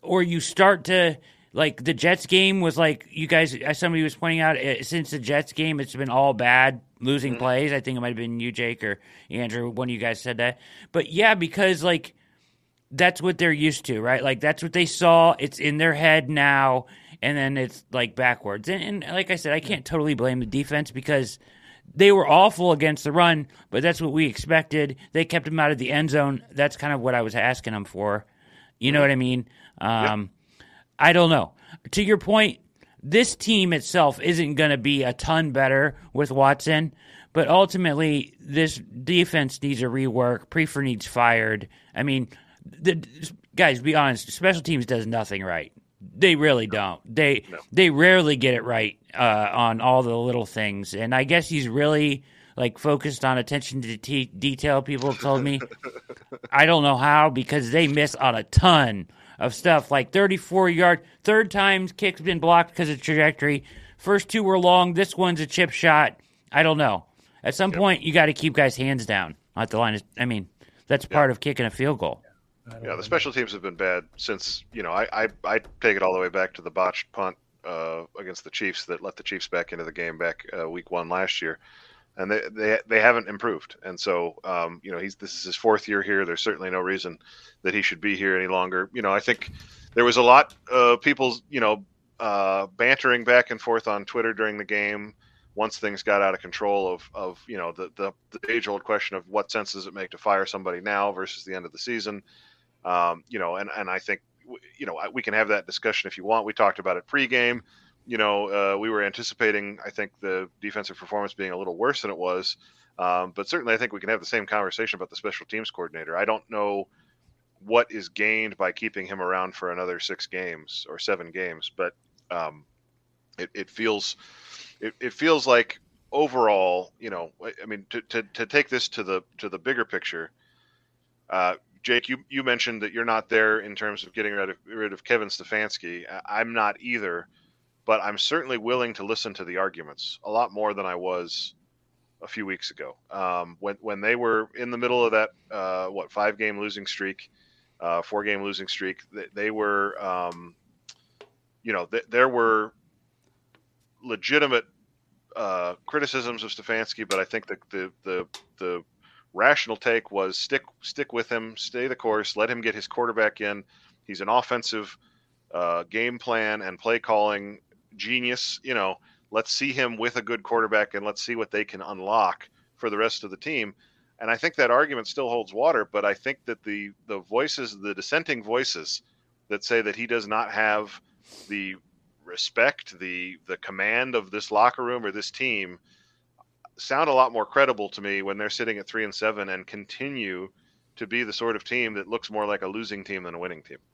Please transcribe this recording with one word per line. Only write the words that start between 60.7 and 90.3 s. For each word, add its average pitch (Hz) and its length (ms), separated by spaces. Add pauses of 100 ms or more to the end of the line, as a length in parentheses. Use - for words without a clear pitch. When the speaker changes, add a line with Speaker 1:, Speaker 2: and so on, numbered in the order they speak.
Speaker 1:
third 220 260
time 196 380
kick's - 320
been 170 180
blocked 170 380
'cause 170 120
of 143 140
trajectory. 151 600 (320)
First 196 320
two 220 140
were 190 160
long. 180 360
This 190 220
one's 175 240
a 156 60
chip 175 240
shot. 151 460 (360)
I 147 100
don't 160 160
know. 110 280 (360)
At - 140
some 196 160
Speaker 2:
Yep. 165 60
Speaker 1:
point, 185 240
you 160 100
gotta 156 220
keep 151 180
guys' 135 240
hands 131 280
down 95 300 (220)
at 110 140
the 107 80
line. 113 160
Of, 101 80 (160)
I 120 80
mean, 104 220 (380)
that's 139 240
Speaker 2:
Yeah. - 60
Speaker 1:
part 143 160
of 113 80
kicking 131 260
a 107 40
field 135 280
goal. 76 240 (460)
Speaker 3:
I 113 60
don't 113 100
Speaker 2:
Yeah, - 60
the 165 60
Speaker 3:
know. 170 60
Speaker 2:
special 143 300
teams 117 200
have 98 100
been 92 120
bad 90 300 (120)
since, - 460 (100)
you 110 120
know, 82 80
I, 101 160 (160)
I, 110 40 (140)
I 104 160 (220)
take 107 160
it 95 80
all 92 100
the 92 60
way 92 80
back 92 260
to - 80
the 85 80
botched 90 400
punt, 95 260 (280)
uh, 82 400 (160)
against 92 240
the 85 60
Chiefs - 340
that 85 180
let 95 140
the - 80
Chiefs - 240
back 85 240
into 85 120
the 82 80
game 82 260
back, 85 280 (100)
uh, 82 140
week 87 220
one 85 160
last 90 340
year. 80 160 (580)
And 95 140
they, 107 120 (100)
they, 107 340
they 110 140
haven't 117 260
improved. 101 560
And 92 160
so, 87 360 (100)
um, 87 400
you 95 80
know, 87 60
he's, 98 180
this 98 180
is - 100
his 92 120
fourth 107 320
year 101 140
here. 98 240
There's 85 160
certainly 92 280
no 92 100
reason 92 380 (440)
that 92 100
he 104 80
should 90 220
be 101 140
here 95 200
any 92 120
longer. 92 440
You 123 80
know, 98 120
I 104 80
think - 300 (440)
there 120 100
was 120 140
a 123 40
lot 131 320 (160)